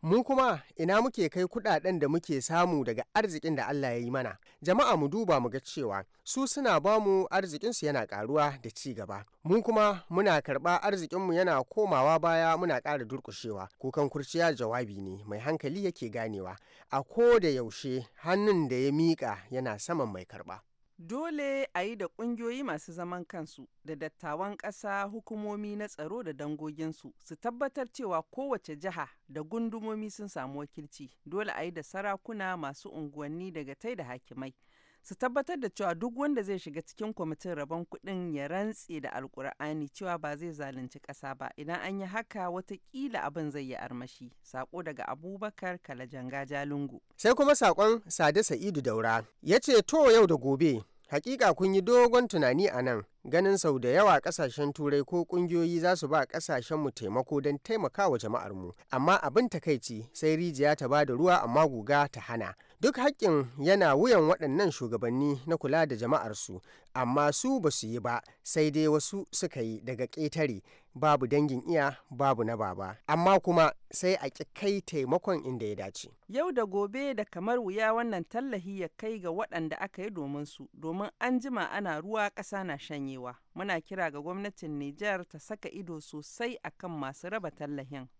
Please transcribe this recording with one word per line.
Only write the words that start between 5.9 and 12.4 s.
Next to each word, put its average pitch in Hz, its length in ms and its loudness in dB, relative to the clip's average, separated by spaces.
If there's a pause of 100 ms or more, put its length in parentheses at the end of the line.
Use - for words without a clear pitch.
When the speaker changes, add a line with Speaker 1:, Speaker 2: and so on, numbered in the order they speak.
Speaker 1:
su 262 240 -2
suna 240 320 2
ba 208 200 4
mu, 190 300 4
arzikinsu 190 560 -2
yana 135 220 0
ƙaruwa 139 540 0
da 120 100 -10
ci 131 240 -10
gaba. 98 280 -10 (200)
Mu 196 180 4
kuma 214 480 4
muna 175 320 4
karɓa, 151 400 0
arzikinmu 185 520 -2
yana 165 300 4
komawa 160 560 4
baya, 165 380 4